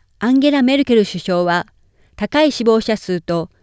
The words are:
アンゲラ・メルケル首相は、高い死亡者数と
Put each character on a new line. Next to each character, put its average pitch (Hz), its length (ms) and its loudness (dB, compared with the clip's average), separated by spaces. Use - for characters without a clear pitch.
ア 220 120 -2
ン 269 100 4
ゲ 294 100 4
ラ・ 277 120 0
メ 262 160 2
ル 277 80 0
ケ 247 80 2
ル 214 100 4
首 185 160 -8
相 175 240 -2
は、 175 220 -2
高 294 260 -2
い 302 100 2
死 233 120 -6
亡 226 160 4
者 220 160 -2
数 180 240 -6
と 170 300 -6